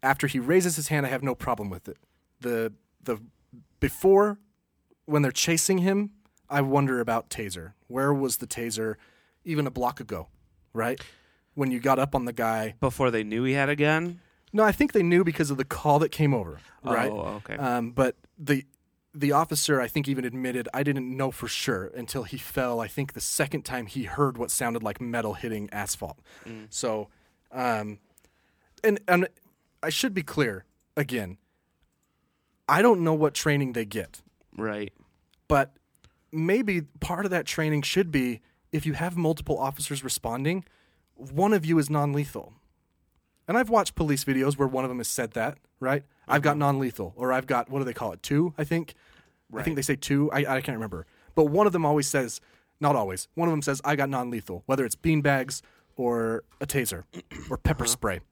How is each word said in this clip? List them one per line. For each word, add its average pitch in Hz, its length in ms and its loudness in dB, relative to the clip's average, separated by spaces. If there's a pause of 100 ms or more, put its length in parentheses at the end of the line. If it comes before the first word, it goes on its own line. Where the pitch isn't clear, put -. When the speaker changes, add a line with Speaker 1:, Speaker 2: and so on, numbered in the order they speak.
Speaker 1:
after 135 240 2
he 139 120 -2
raises 170 380 2
his 147 120 -6
hand, 147 180 0
I - 20 -4
have 131 140 -2
no 131 120 0
problem 104 360 -4
with 90 180 -10
it. 95 80 -12 (440)
The, 113 320 -2 (300)
the, 117 160 -4 (600)
before, 196 580 4 (680)
when 151 160 4
they're 131 100 2
chasing 170 460 2
him, 196 320 2 (400)
I 143 100 2
wonder 135 400 4
about 117 300 0
taser. 92 420 -8 (140)
Where 135 260 0
was 135 260 0
the 120 80 -8
taser 110 500 -4 (480)
even 151 220 -2
a 151 40 -2
block 123 300 -2
ago, 98 280 -8 (440)
right? 117 280 -2 (540)
When 135 160 0
you 123 100 -2
got 131 180 4
up 139 160 0
on 131 100 2
the 120 80 -4
guy. 113 480 -2
Speaker 2:
Before 131 300 2
they 110 140 0
knew 110 200 -2
he 131 100 0
had 139 140 2
a 147 80 0
gun? 160 440 0 (320)
Speaker 1:
No, 214 100 4
I 208 100 6
think 285 200 2
they 208 100 4
knew 175 220 6
because 156 260 0
of 139 60 0
the 131 80 -2
call 147 340 2
that 156 120 2
came 147 220 4
over, 85 260 -2 (240)
right? 117 280 0
Speaker 2:
Oh, 104 340 -6
okay. - 120 -10
Speaker 1:
Um, 120 340 -2
but 127 260 2 (220)
the, 139 260 0 (500)
the 143 180 0
officer, 147 480 2
I 120 80 -2
think, 143 200 -2
even 131 160 -2
admitted, 123 480 -4
"I 131 100 -2
didn't 135 320 0
know 135 160 -2
for 120 180 -8
sure 98 460 -2
until 123 280 -8
he 131 160 -10
fell." 123 420 -4
I 107 80 -6
think 135 240 -6
the 113 80 -12
second 143 460 -4
time 123 200 -6
he 123 180 -8
heard 131 340 0
what 120 120 -6
sounded 117 320 -2
like 107 200 -6
metal 117 320 -4
hitting 107 360 -6
asphalt. 95 480 -8 (280)
Speaker 2:
Mm. 110 240 -16
Speaker 1:
So, 110 380 -4 (440)
um, 110 460 -2 (840)
and, 214 240 4
and 180 220 4 (540)
I 160 80 -4
should 202 240 -2
be 180 80 -2
clear, 113 420 -2 (320)
again, 120 400 -4 (1300)
I 151 140 6
don't 208 240 6
know 160 100 4
what 151 200 2
training 143 400 0
they 117 100 -2
get. 101 380 -8 (340)
Speaker 2:
Right. 104 380 -6 (520)
Speaker 1:
But 139 280 2 (580)
maybe 185 500 2 (180)
part 180 260 -2
of 185 60 -2
that 170 120 0
training 156 380 0
should 180 280 0
be, 127 300 0 (320)
if 151 140 -2
you 151 80 0
have 170 220 -4
multiple 160 420 0
officers 139 440 -4
responding, 135 600 -4 (520)
one 147 360 2
of 170 140 2
you 160 120 4
is 143 120 2
non-lethal. 143 640 -2 (960)
And 185 80 0
I've 233 140 0
watched 214 240 4
police 147 300 0
videos 135 340 2
where 139 100 2
one 131 160 -2
of 127 60 -2
them 123 80 -6
has 117 100 -6
said 117 220 -4
that, 120 260 -2 (240)
right? 139 220 0 (260)
"I've 143 140 4
got 147 100 4
Speaker 2:
Mm-hmm. 151 60 0
Speaker 1:
non-lethal," 135 580 0
or 127 160 -2
"I've 131 140 0
got," 123 240 -2
what 135 80 -4
do 139 80 -2
they 120 80 -6
call 107 180 -6
it, 85 100 -14
two, 156 360 2
I 156 60 -2
think? 165 280 -4 (580)
I 107 120 -8
think - 60 -2
Speaker 2:
Right. 156 80 -2
Speaker 1:
they 135 60 -2
say 135 140 0
two. 143 340 0
I, 139 100 0
I 131 200 0
can't 127 160 -6
remember. 95 300 -8 (280)
But 160 120 6
one 180 200 4
of 190 60 4
them 165 140 2
always 147 200 2
says, 131 360 -2 (360)
not 147 160 4
always, 98 320 -2 (100)
one 170 120 2
of 165 60 2
them 147 80 -2
says, 139 240 -2
"I 147 100 2
got 139 140 0
non-lethal," 120 560 -6
whether 135 180 2
it's 113 120 -4
beanbags 139 680 0 (340)
or 117 480 0 (160)
a 135 60 -6
taser 110 380 -4 (220)
<clears throat> - 240 -16
or 262 60 -4
pepper - 280 0
Speaker 2:
Uh-huh. - 80 0
Speaker 1:
spray. 92 280 -2 (100)